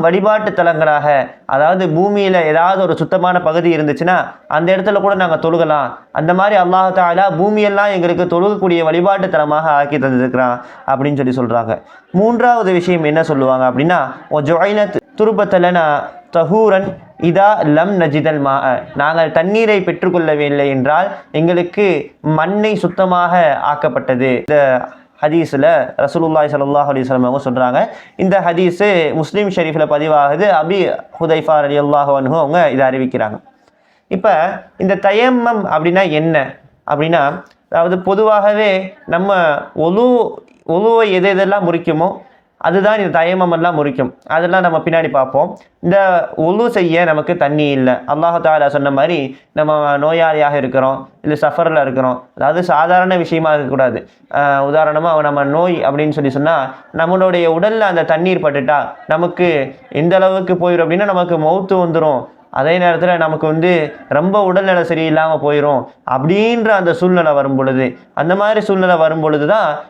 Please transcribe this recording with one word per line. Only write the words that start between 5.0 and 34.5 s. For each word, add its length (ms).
கூட 180
நாங்க 220
தொழுகலாம், 480
அந்த 200
மாதிரி 220
அல்லாஹ் 260
தஆலா 280
பூமியெல்லாம் 560
எங்களுக்கு 380
தொழுகக்கூடிய 540
வழிபாட்டு 460
தலமாக 340
ஆக்கி 280
தந்திருக்கிறான் 500
அப்படின்னு 280
சொல்லி 200
சொல்றாங்க. 360
மூன்றாவது 600
விஷயம் 320
என்ன 180
சொல்லுவாங்க 400
அப்படின்னா, 300
துருபத்தலனா 680
தஹூரன் 500
இதா 200
லம் 240
நஜிதல் 440
மா, 100
நாங்கள் 360
தண்ணீரை 400
பெற்றுக்கொள்ளவில்லை 800
என்றால் 320
எங்களுக்கு 460
மண்ணை 340
சுத்தமாக 480
ஆக்கப்பட்டது. 600
இந்த 140
ஹதீஸ்ல 440
ரசூலுல்லாஹி 500
ஸல்லல்லாஹு 380
அலைஹி 120
வஸல்லம் 240
அவங்க 200
சொல்றாங்க. 320
இந்த 220
ஹதீஸ் 360
முஸ்லிம் 380
ஷெரீஃப்ல 340
பதிவாகுது. 560
அபி 180
ஹுதைஃபா 460
ரலியல்லாஹு 540
அன்ஹு 220
அவங்க 180
இதை 160
அறிவிக்கிறாங்க. 480
இப்ப 240